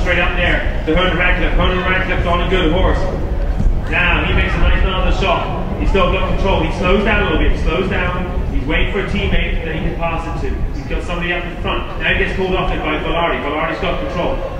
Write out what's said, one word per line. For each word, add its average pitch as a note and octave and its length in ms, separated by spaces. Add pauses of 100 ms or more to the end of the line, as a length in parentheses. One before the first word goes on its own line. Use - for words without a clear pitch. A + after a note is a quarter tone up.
straight F3 160
up F3 160
there - 520
to D#3 80
Hernan F3+ 240
Ratcliffe. - 360
Hernan F#3 240
Ratcliffe's F#3 480
on F3 160
a E3+ 80
good F#3 220
horse. - 260 (920)
Now E3 340
he F3+ 100
makes F3+ 200
a E3+ 40
nice E3+ 240
another F#3 360
shot. - 600
He's - 120
still F3+ 200
got F#3 240
control. F#3+ 280
He D#3+ 160
slows G#3 260
down - 180
a - 80
little - 80
bit. - 140
He - 100
slows - 280
down. F3+ 360 (280)
He's C#3 120
waiting F3+ 260
for G3+ 80
a E3+ 100
teammate G3 540
that D#3+ 100
he D#3+ 80
can - 140
pass - 300
it - 220
to. - 60 (200)
He's - 120
got E3+ 160
somebody F3 300
up F3 120
in - 180
front. F#3 240 (140)
Now - 140
he - 40
gets G3 180
called F#3 180
off F3 180
it - 80
by D#3 180
Velarde. E3 440
Velarde's D#3+ 380
got F3 260
control. - 280 (260)